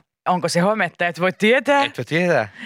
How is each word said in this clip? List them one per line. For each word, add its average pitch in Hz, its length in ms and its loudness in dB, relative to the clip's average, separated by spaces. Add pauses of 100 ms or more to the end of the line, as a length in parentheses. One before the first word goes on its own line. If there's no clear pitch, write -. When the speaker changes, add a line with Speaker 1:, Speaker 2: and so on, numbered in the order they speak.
(280)
Speaker 1:
Onko 170 220 -2
se 170 100 0
hometta, 185 480 -2
et 165 120 -6
voi 180 140 0
tietää? 254 500 2
Speaker 2:
Et - 140 -6
voi 123 80 -6
tietää. 156 440 0 (160)